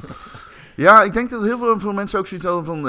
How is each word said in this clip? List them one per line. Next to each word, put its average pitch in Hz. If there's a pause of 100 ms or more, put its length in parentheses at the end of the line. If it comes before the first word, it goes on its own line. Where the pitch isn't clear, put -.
(760)
Ja, 202
ik 196
denk 240
dat 233
heel 233
veel, 226
veel 202
mensen 202
ook 190
zoiets 180
hadden 175
van, 160 (100)